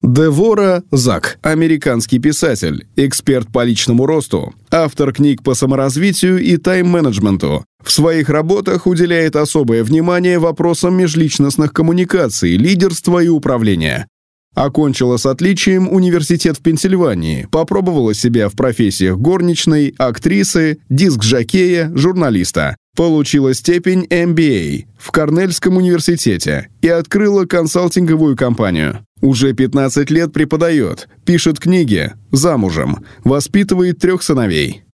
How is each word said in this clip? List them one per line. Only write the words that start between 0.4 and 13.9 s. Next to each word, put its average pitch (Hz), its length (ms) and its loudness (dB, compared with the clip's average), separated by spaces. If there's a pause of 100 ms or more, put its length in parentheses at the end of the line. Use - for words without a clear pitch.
Зак, 123 520 -2
американский 156 760 0
писатель, 131 680 -2 (100)
эксперт 135 560 -2
по 123 100 0
личному 120 420 0
росту, 147 480 -4 (160)
автор 147 440 0
книг 143 300 0
по 135 100 0
саморазвитию 139 920 0
и 175 140 2
тайм-менеджменту. 135 1040 0 (180)
В - 80 -14
своих 160 380 2
работах 180 580 0
уделяет 165 520 2
особое 139 480 0
внимание 175 540 2
вопросам 170 580 0
межличностных 151 760 0
коммуникаций, 165 840 0
лидерства 175 680 2
и 170 60 2
управления. 107 800 0 (460)